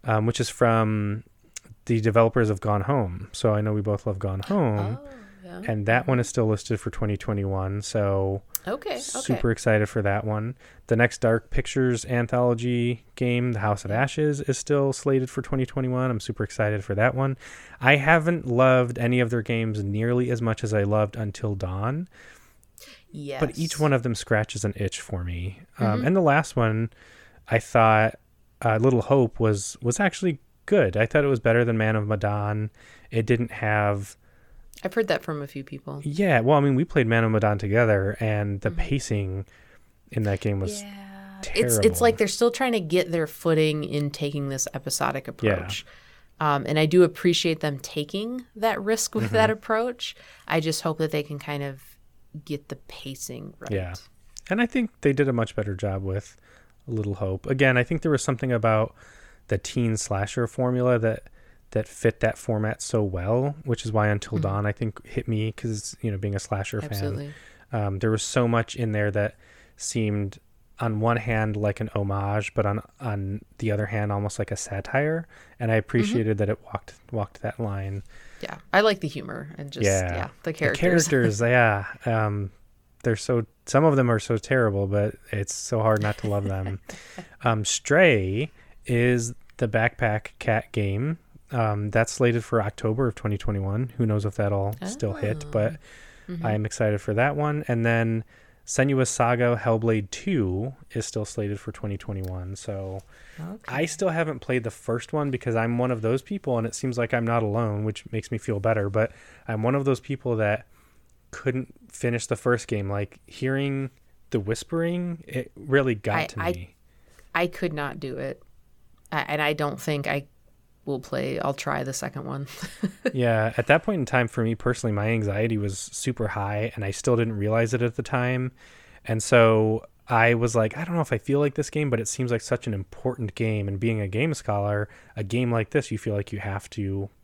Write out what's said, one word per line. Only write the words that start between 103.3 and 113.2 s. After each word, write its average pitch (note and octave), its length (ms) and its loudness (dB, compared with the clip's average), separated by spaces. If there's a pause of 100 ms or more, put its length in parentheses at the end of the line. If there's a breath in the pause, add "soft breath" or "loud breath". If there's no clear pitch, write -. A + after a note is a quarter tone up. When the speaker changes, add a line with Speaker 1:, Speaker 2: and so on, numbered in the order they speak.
Speaker 2:
Okay. E3+ 340 -10
Speaker 1:
I D#3 120 0
still F#3 240 -2
haven't D#3+ 300 -2
played B2+ 220 -2
the A2+ 80 -6
first - 420 -6
one D3 200 -2
because A#2+ 240 -2
I'm A2+ 220 0
one B2+ 120 0
of A#2 120 -4
those A#2+ 200 0
people, D3 360 -4
and A2+ 80 -2
it A2+ 100 -6
seems B2+ 220 -4
like A#2 160 0
I'm A#2 120 0
not A#2 160 2
alone, G#2+ 420 0
which G#2+ 280 -4
makes A2 180 -6
me A2+ 80 -4
feel G2+ 220 -2
better, G#2+ 300 0
but A2 200 0 (380 loud breath)
I'm G#2+ 160 -2
one B2 100 2
of C#3 120 0
those C3 120 2
people B2+ 380 -4
that G#2+ 300 0 (640 soft breath)
couldn't - 440 -4 (180)
finish A#2+ 340 -2
the A#2 100 -2
first B2 320 0
game. G2+ 220 -2
Like, G2+ 360 -6